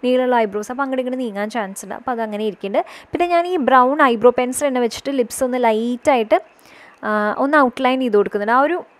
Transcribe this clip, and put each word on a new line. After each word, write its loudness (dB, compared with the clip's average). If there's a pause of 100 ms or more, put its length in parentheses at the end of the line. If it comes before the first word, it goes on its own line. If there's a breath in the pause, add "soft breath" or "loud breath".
നീളമുള്ള 2
ഐബ്രോസ്, -6
അപ്പോൾ -4
അങ്ങോട്ടും -4
ഇങ്ങോട്ടും -6
നീങ്ങാൻ -6
ചാൻസ് -6
ഉണ്ട്. -10
അപ്പോൾ -6
അതങ്ങനെ -6
ഇരിക്കുന്നുണ്ട്. -4 (220 loud breath)
പിന്നെ 0
ഞാൻ 2
ഈ -2 (120)
ബ്രൗൺ 4 (100)
ഐബ്രോ 4
പെൻസിൽ -4
തന്നെ 0
വെച്ചിട്ട് -6
ലിപ്സ് -4
ഒന്ന് -2
ലൈറ്റായിട്ട്, 2 (680 loud breath)
ആ, -2 (340)
ഒന്ന് 2
ഔട്ട്ലൈൻ 0
ചെയ്ത് 2
കൊടുക്കുന്നുണ്ട്, 0
ആ 4
ഒരു -2 (220)